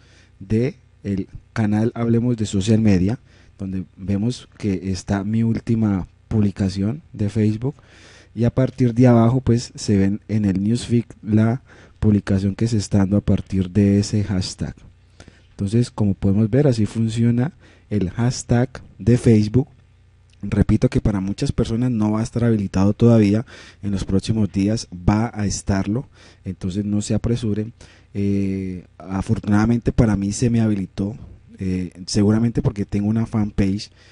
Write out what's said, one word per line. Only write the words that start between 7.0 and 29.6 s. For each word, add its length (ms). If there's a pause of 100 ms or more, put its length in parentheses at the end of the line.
de 160
Facebook 480 (580)
y 80
a 80
partir 420
de 140
abajo 340
pues 360
se 200
ven 300
en 200
el 140
newsfeed 440 (180)
la 400 (380)
publicación 560
que 100
se 120
está 200
dando 200
a 20
partir 500
de 300
ese 240
hashtag. 500 (760)
Entonces, 420
como 220
podemos 360
ver, 160
así 200
funciona 680 (360)
el 220
hashtag 720 (160)
de 180
Facebook. 520 (760)
Repito 460
que 120
para 200
muchas 320
personas 400
no 200
va 80
a 40
estar 180
habilitado 520
todavía, 520 (340)
en 120
los 120
próximos 460
días 420
va 400
a 140
estarlo, 640 (360)
entonces 400
no 160
se 140
apresuren. 600 (380)
Eh, 760 (120)
afortunadamente 920